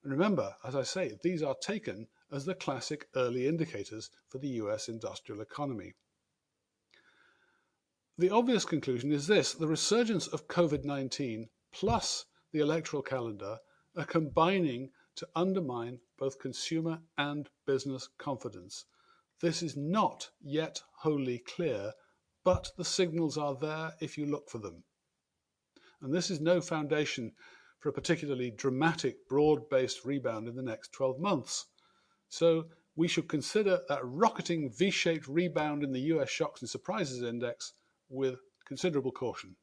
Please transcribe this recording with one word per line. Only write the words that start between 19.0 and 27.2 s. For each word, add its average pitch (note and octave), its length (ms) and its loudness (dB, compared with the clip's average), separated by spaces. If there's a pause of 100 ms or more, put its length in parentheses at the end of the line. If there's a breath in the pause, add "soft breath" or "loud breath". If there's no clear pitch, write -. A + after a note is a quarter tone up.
This E3+ 220 0
is C#3+ 120 -6
not E3 540 0 (140)
yet D3+ 380 -4 (160)
wholly C3+ 420 0
clear, A2 540 -2 (500 soft breath)
but F3+ 340 4
the F3 80 -6
signals E3 500 2
are D3 200 0
there D#3 440 -4
if D3 160 -6
you D3 120 -2
look D3 200 -2
for A#2 120 -10
them. F2 240 -10 (1160 soft breath)
And C3+ 120 -4
this F3 160 0
is D#3+ 100 -2
no E3+ 220 4
foundation D3 680 -2 (480 loud breath)